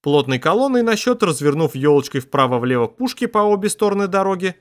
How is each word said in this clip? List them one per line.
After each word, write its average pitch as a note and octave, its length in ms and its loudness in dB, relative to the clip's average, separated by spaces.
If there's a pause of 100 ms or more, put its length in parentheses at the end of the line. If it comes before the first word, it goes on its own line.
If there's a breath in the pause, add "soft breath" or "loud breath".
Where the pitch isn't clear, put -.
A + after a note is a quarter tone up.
плотной C3+ 380 0
колонной B3 440 0
на A3+ 140 0
счет, B3 260 -2
развернув D3 520 0
елочкой C#3 460 2
вправо-влево B2+ 640 0
пушки B3 400 -6
по A#3 120 -2
обе G#3 300 0
стороны G3+ 380 -2
дороги F#3+ 540 -2